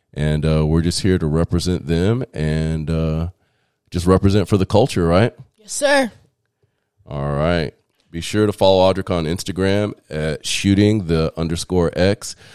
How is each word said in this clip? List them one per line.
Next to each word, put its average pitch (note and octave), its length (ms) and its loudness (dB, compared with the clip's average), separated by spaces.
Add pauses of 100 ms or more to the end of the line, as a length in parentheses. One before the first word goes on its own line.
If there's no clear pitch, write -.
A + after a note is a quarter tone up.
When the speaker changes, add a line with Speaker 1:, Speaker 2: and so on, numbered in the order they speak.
(120)
Speaker 1:
and, D2+ 320 -2
uh, D#2 220 2
we're D#2+ 160 2
just E2+ 200 -2
here F#2 160 2
to D#2+ 80 -4
represent E2 600 -2
them F#2+ 380 0 (100)
and, D#2 560 -4
uh, D#2+ 380 -2 (640)
just F2 120 -4
represent F#2+ 420 4
for G#2+ 100 2
the F#2 80 0
culture, G#2 400 2
right? F2+ 260 2 (240)
Speaker 2:
Yes, - 160 -18
sir. C#4 380 0 (960)
Speaker 1:
All C#2+ 260 -6
right. D#2 400 -2 (380)
Be E2 100 -10
sure G#2 260 0
to G#2 60 0
follow F#2+ 400 4
Audric F#2 180 -4
on F2 140 0
Instagram F#2+ 720 -2 (160)
at D2+ 340 -6
shooting G2+ 600 2
the D#2+ 300 0
underscore E2+ 600 -2
X. F#2+ 400 -2 (180)